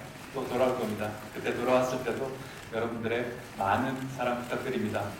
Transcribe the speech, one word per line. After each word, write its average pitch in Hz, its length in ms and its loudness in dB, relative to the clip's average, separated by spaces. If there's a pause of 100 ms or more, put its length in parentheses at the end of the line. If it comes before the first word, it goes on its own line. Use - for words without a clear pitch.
(340)
또 135 160 -2
돌아올 123 280 4
겁니다. 107 320 0 (240)
그때 - 220 -2
돌아왔을 127 480 4
때도 117 260 0 (440)
여러분들의 113 580 0 (260)
많은 110 380 4 (220)
사랑 120 260 2
부탁드립니다. 107 600 0 (160)